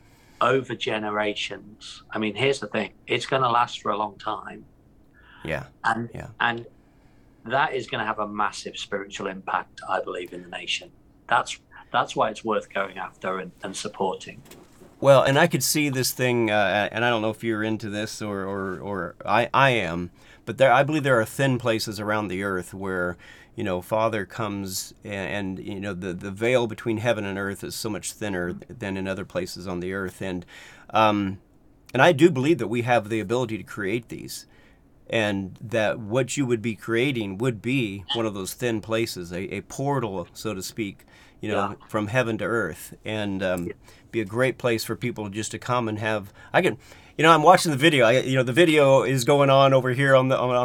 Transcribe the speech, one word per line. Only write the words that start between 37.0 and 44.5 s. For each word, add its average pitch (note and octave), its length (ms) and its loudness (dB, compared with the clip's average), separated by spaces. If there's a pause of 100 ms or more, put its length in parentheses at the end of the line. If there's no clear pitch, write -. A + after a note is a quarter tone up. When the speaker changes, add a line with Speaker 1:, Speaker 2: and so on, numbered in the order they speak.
Speaker 2:
would A#2 220 -2
be G#2+ 440 -2 (100)
one A2+ 100 0
of G#2+ 100 -2
those F#2+ 200 -8
thin A#2 260 -2
places, A2 520 -4
a, F2 240 -6
a G2 60 -6
portal, B2 680 -4
so G#2+ 220 -8
to F#2 80 -8
speak, - 420 -8 (360)
you G#2+ 100 -6
know, G2+ 200 0
Speaker 1:
Yeah. - 180 -16
Speaker 2:
from G#2+ 180 -2
heaven A2+ 320 0
to G2+ 60 -4
earth, G2 500 -4 (100)
and, G#2 380 -4
um, F#2 240 -2
Speaker 1:
Yeah. - 60 -8 (380)
Speaker 2:
be A2+ 100 -2
a G#2+ 40 -2
great A2+ 340 -2